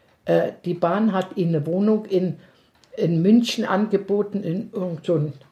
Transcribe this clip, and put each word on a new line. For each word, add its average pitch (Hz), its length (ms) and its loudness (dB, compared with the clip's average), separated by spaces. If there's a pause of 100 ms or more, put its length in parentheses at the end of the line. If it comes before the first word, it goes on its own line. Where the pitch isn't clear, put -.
(240)
äh, 170 280 2 (120)
die 175 100 -4
Bahn 190 380 0
hat 185 240 -2
ihm 175 120 0
eine 151 180 0
Wohnung 208 400 0
in, 180 320 0 (580)
in 165 240 0
München 226 460 4
angeboten, 202 760 -2
in 180 300 -6
irgend 180 320 -8
so 175 120 2
ein 151 180 -2 (180)